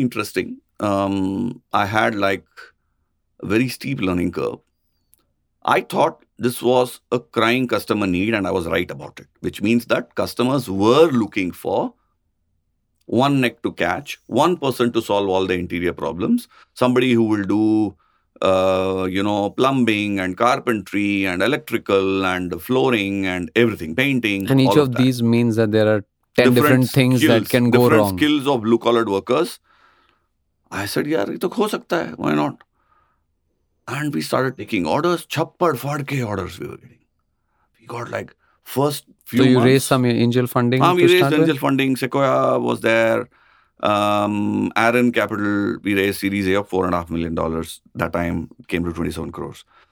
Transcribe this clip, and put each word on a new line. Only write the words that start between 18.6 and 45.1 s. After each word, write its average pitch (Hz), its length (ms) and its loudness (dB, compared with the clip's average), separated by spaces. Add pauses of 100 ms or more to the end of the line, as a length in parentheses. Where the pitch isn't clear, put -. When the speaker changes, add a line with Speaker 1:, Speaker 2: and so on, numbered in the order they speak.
Speaker 1:
you 98 60 0
know, 104 280 0
plumbing 110 720 0
and 92 160 -4
carpentry 104 880 0
and 90 180 -2
electrical 98 840 0
and 90 360 -4
flooring 107 640 0
and 90 300 -4
everything, 104 380 0
painting, 120 560 0
Speaker 2:
And 135 100 4
each 131 80 4
Speaker 1:
all 147 120 6
Speaker 2:
of 139 80 2
Speaker 1:
of 127 40 -4
that. 120 100 0
Speaker 2:
these 123 200 2
means 117 340 2
that 110 160 2
there 107 220 4
are 104 100 -2 (300)
ten 127 200 6
different - 20 6
Speaker 1:
Different 127 340 4
Speaker 2:
things 127 320 2
that 113 240 4
Speaker 1:
skills, - 20 -14
Speaker 2:
can 123 220 4
go 123 180 6
Speaker 1:
different 110 120 6
Speaker 2:
wrong. 98 160 0
Speaker 1:
skills 147 300 2
of 135 160 0
blue-collared 113 460 2
workers. 117 500 -2 (1120)
I 104 160 -6
said, - 200 -4
"Yaar, 147 260 -2
ye - 60 -8
to 185 100 -2 (100)
ho 208 80 0
sakta 175 380 -4
hai, 170 60 -10 (140)
why 151 100 0
not?" 147 280 -4 (1300)
And 147 180 -6
we 156 60 -4
started 131 380 -2
taking 95 280 -4
orders, 160 480 -2
chhappad 165 440 -2
fad 143 280 -8
ke 139 160 -4
orders 95 380 -6
we - 80 -10
were - 80 -14
getting. - 220 -20 (840)
We 117 60 -20
got, 117 240 -12
like, - 260 -10 (260)
first 143 440 -2 (180)
few 117 140 -2
Speaker 2:
So 127 60 6
you 127 100 6
Speaker 1:
months. 123 100 4
Speaker 2:
raised 131 220 4
some 127 180 2
angel 120 420 2
funding 123 360 0
Speaker 1:
Haan, 175 140 4
we 175 100 4
Speaker 2:
to - 20 8
Speaker 1:
raised 180 120 6
Speaker 2:
start 143 120 2
with? 156 80 2
Speaker 1:
angel 160 160 2
funding. 135 400 0
Sequoia 131 600 0
was 120 240 -4
there. 113 480 2 (500)
Um, 104 960 0
Aaron 120 340 4